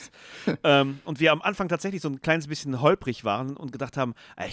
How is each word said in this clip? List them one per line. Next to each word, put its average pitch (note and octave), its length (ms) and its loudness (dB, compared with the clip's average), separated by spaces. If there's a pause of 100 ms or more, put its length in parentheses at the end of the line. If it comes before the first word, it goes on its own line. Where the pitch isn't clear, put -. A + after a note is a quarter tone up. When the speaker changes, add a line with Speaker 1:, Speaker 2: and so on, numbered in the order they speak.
Speaker 1:
<laughs> - 600 -8
Speaker 2:
Ähm, C#3 420 4
und D3 140 -6
wir D#3 120 6
am D3+ 120 0
Anfang F#3+ 260 -2
tatsächlich F#3 320 -4
so D#3 80 -2
ein C3+ 120 -6
kleines D#3 260 0
bisschen C#3+ 340 -6
holprig D3 420 2
waren B2+ 320 -2
und C3 160 -12
gedacht B2+ 260 -8
haben, B2 180 -2 (200)
„Ey, - 180 -8